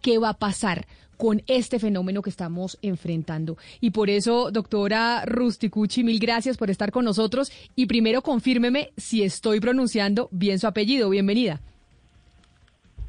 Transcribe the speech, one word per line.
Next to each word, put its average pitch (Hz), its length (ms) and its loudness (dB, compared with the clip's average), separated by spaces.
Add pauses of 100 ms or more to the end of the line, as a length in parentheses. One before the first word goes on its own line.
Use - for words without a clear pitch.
qué 233 180 4
va 226 100 2
a 214 100 -4
pasar 190 480 -2 (300)
con 214 300 2
este 254 320 0
fenómeno 196 420 -2
que 196 80 -6
estamos 175 540 -6
enfrentando. 165 760 -4 (240)
Y 233 120 0
por 208 180 0
eso, 220 400 0
doctora 220 720 0
Rusticucci, 233 800 0
mil 226 140 2
gracias 233 400 0
por 214 100 -2
estar 202 220 -2
con 247 160 0
nosotros. 220 440 0 (240)
Y 254 120 2
primero, 226 340 2
confírmeme 254 800 0
si 220 240 0
estoy 214 360 0
pronunciando 214 720 0
bien 190 280 0
su 202 80 0
apellido. 214 420 2
Bienvenida. 196 540 2 (1500)